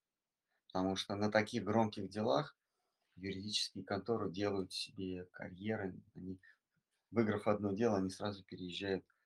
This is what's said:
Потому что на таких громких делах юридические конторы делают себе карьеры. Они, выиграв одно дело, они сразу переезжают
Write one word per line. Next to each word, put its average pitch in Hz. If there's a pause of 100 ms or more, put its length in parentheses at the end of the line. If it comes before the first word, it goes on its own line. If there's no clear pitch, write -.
(720)
Потому 95
что 98
на 104
таких 107
громких 107
делах 123 (640)
юридические 95
конторы 101
делают 98
себе 92
карьеры. 95 (160)
Они, 92 (720)
выиграв 107
одно 101
дело, 107
они 95
сразу 101
переезжают 92 (200)